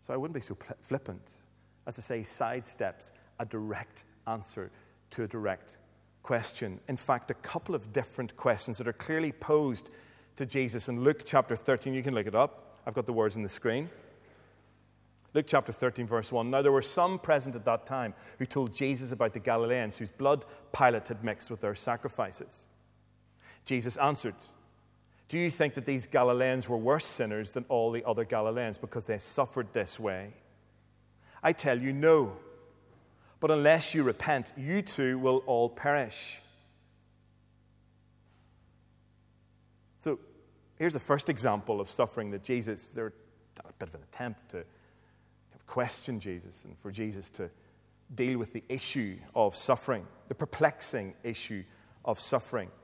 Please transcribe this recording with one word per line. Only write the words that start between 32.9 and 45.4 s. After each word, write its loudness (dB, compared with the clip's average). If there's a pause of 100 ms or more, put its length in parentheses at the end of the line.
But 2
unless 6
you 4
repent, 0
you -2
too 0
will 4
all 4
perish.'" -2 (3500)
So -2 (560)
here's 2
the 0
first 4
example 2
of -4
suffering 0
that -6
Jesus, -4
there, -6 (520)
a -20
bit -12
of -16
an -16
attempt -10
to -10 (1000)